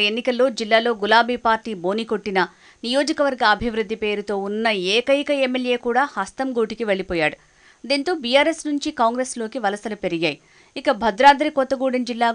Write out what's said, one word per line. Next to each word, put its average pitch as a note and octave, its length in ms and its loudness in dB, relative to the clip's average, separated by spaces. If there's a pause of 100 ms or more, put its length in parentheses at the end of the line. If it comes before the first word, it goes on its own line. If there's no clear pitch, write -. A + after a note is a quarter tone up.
ఎన్నికల్లో A#3+ 380 0 (140)
జిల్లాలో A3+ 320 2 (100)
గులాబీ A#3 440 4
పార్టీ A3 260 0 (120)
బోని G#3+ 260 -2
కొట్టిన G3+ 300 -2 (440)
నియోజకవర్గ C4+ 600 0 (120)
అభివృద్ధి A3 480 -4
పేరుతో G#3 320 -2 (120)
ఉన్న G#3+ 200 -2 (280)
ఏకైక C#4 360 2 (160)
ఎమ్మెల్యే B3 300 -2 (100)
కూడా A#3+ 160 2 (140)
హస్తం A#3 400 -4
గూటికి A3 320 -2
వెళ్లిపోయాడు. F3+ 480 0 (460)
దీంతో C#4+ 300 0 (100)
బీఆర్ఎస్ C#4+ 460 2
నుంచి D4 220 -2 (100)
కాంగ్రెస్లోకి A#3+ 640 -2
వలసలు G#3 380 -2
పెరిగాయి. E3 340 0 (380)
ఇక C#4+ 160 0 (120)
భద్రాద్రి C4+ 540 2
కొత్తగూడెం C4 520 -2
జిల్లా A#3 260 0